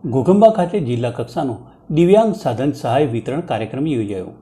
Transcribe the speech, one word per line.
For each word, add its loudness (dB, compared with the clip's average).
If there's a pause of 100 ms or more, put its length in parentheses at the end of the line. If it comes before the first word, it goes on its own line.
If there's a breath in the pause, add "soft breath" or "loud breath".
ઘોઘંબા 4
ખાતે -2
જિલ્લા -2
કક્ષાનો -6 (360 loud breath)
દિવ્યાંગ 4 (120)
સાધન -2
સહાય 0
વિતરણ -4
કાર્યક્રમ -6
યોજાયો. -4 (100)